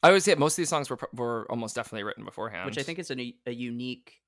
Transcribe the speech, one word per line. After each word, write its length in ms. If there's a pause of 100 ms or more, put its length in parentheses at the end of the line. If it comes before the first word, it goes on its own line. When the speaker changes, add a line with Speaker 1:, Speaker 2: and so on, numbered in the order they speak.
Speaker 1:
I 100
would 120
say 120
most 180
of 40
these 120
songs 200
were 80
pro-, 160
were 380
almost 240
definitely 280
written 220
beforehand. 400
Speaker 2:
Which 140
I 40
think 160
is 120
a, 240 (100)
a 60
unique 760